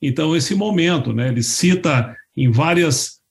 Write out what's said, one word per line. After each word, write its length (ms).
então, 320
esse 200
momento, 580
né? 160
Ele 140
cita 720
em 140
várias 680